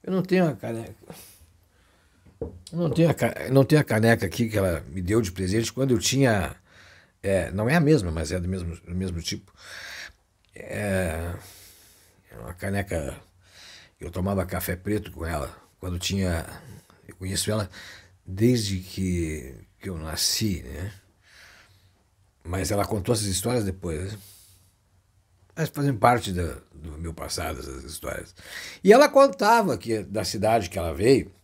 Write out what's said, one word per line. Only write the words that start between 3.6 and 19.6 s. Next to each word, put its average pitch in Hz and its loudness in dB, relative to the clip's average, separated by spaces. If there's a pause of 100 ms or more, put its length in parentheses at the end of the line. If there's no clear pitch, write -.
tenho 151 6
a 139 2
caneca 110 4
aqui 110 -2
que 104 -2
ela 90 2
me 90 -6
deu 107 2
de 95 -4
presente 95 -2
quando 131 0
eu 113 4
tinha, 113 2 (680)
é, 95 0
não 107 -2
é 151 4
a 175 6
mesma, 139 4
mas 80 -4
é 90 -2
do 87 -4
mesmo, 87 -6
do 87 -10
mesmo 90 -4
tipo. - -10 (1000)
É, 90 -4 (1000)
é 57 -18
uma 58 -14
caneca, 98 -4 (800)
eu 80 -10
tomava 95 -2
café 90 -4
preto 101 -6
com 82 -10
ela, 76 -6 (280)
quando 90 -6
tinha, 90 -2 (640)
eu - -20
conheço 92 -4
ela 107 0 (560)
desde 104 2
que, 85 -4 (240)